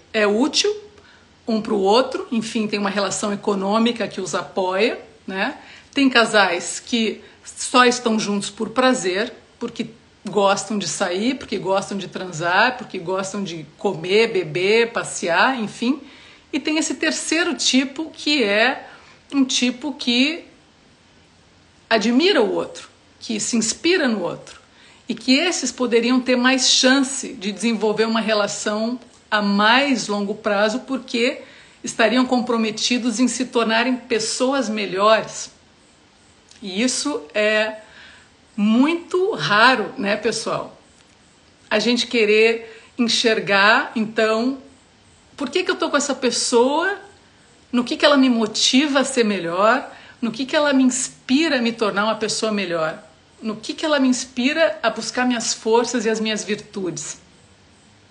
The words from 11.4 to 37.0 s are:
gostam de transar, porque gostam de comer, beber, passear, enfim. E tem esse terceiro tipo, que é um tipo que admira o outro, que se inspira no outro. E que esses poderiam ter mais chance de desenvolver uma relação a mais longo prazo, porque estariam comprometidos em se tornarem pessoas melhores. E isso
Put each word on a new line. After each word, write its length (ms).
gostam 400
de 80
transar, 720
porque 180
gostam 460
de 240
comer, 520
beber, 640
passear, 680
enfim. 400
E 80
tem 180
esse 160
terceiro 600
tipo, 560
que 340
é 440
um 120
tipo 500
que 500
admira 500
o 120
outro, 360
que 220
se 160
inspira 500
no 160
outro. 380
E 60
que 220
esses 360
poderiam 480
ter 160
mais 320
chance 640
de 180
desenvolver 540
uma 160
relação 800
a 140
mais 640
longo 280
prazo, 460
porque 640
estariam 420
comprometidos 920
em 80
se 200
tornarem 500
pessoas 720
melhores. 840
E 180
isso 420